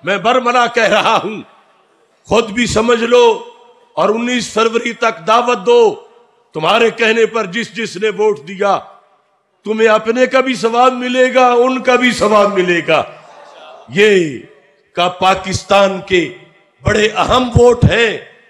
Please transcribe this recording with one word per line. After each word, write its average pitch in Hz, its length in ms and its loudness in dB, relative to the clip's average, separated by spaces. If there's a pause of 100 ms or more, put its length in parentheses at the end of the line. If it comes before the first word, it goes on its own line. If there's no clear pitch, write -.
मैं 185 200 -4
बरमला 240 460 0
कह 226 180 0
रहा 214 280 2
हूं, 196 220 -4 (880)
खुद 220 260 0
भी 233 140 -2
समझ 226 340 0
लो 240 200 2 (760)
और 190 140 0
उन्नीस 240 420 -4
फरवरी 233 420 -2
तक 226 320 -4
दावत 240 320 0
दो। 240 180 2 (800)
तुम्हारे 202 360 0
कहने 226 360 0
पर 220 200 -6
जिस 208 280 -8
जिसने 214 360 -6
वोट 208 340 -2
दिया 190 300 -2 (920)
तुम्हें 220 240 0
अपने 226 380 0
का 262 140 0
भी 254 140 -2
सवाब 233 400 0
मिलेगा, 247 540 0
उनका 247 460 2
भी 247 180 2
सवाब 208 420 2
मिलेगा। 175 440 0 (920)
ये 180 460 2 (580)
का 175 120 0 (100)
पाकिस्तान 190 840 0
के 180 200 0 (600)
बड़े 208 260 0
अहम 233 420 0
वोट 240 340 4
हैं। 214 260 2 (380)